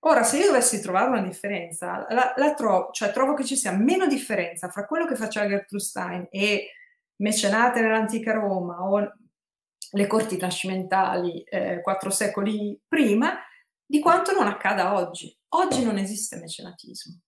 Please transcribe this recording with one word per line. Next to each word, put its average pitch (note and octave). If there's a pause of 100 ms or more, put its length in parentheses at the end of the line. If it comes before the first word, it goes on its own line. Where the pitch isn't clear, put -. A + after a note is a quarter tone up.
Ora, D4+
se -
io G4
dovessi A#3+
trovare G3+
una A#3
differenza, F#3
la, B3
la D4
tro-, G3
cioè, G3+
trovo C4+
che C#4+
ci C4+
sia G3
meno D4+
differenza F3+
fra G3+
quello E4
che D4
faceva G#3+
Gertrude G3
Stein F3+
e G3+ (460)
mecenate G#3+
nell'antica A3
Roma F#3+
o G3+ (800)
le G3+
corti A3
rinascimentali, F#3
eh, F3+
quattro G3
secoli G#3
prima, C#4+ (460)
di D4
quanto F#4
non F#4
accada G3
oggi. - (140)
Oggi D#4+
non G#3+
esiste G3
mecenatismo. -